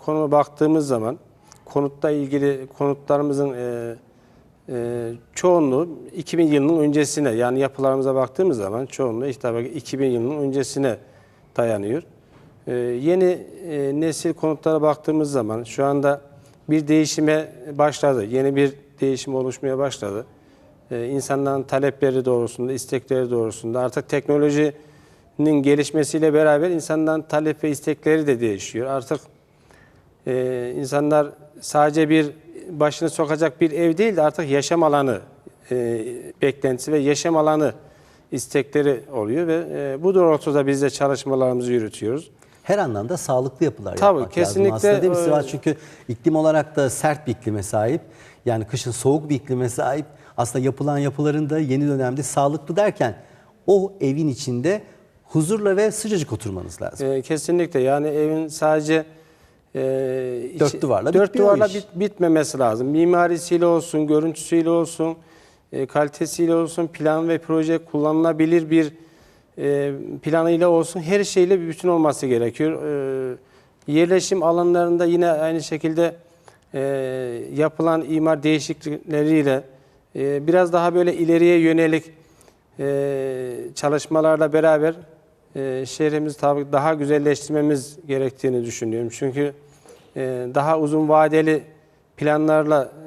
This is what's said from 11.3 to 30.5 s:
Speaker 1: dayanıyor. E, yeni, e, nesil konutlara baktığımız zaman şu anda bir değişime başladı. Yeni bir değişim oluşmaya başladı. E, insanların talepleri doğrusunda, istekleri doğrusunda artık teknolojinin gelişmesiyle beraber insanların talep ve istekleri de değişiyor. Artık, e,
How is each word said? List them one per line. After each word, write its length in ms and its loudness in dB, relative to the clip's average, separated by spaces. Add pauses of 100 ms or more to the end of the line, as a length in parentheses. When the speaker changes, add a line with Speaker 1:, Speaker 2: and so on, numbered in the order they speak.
Speaker 1:
dayanıyor. 460 -2 (640)
E, 80 -6
yeni, 640 0 (320)
e, 240 -2
nesil 380 -2
konutlara 500 -2
baktığımız 500 0
zaman 320 -2
şu 200 -2
anda 360 2 (500)
bir 180 2
değişime 640 2 (260)
başladı. 460 2
Yeni 320 0
bir 160 2 (280)
değişim 340 -2
oluşmaya 440 -4
başladı. 480 -6 (640)
E, 180 -6
insanların 540 -2
talepleri 600 0
doğrusunda, 480 -2
istekleri 580 -4
doğrusunda 500 -4
artık 280 -4
teknolojinin 640 2 (920)
gelişmesiyle 720 2
beraber 360 4
insanların 520 -2
talep 420 -2
ve 60 -2
istekleri 560 -2
de 140 0
değişiyor. 460 -4
Artık, 340 -4 (1040)
e, 500 -4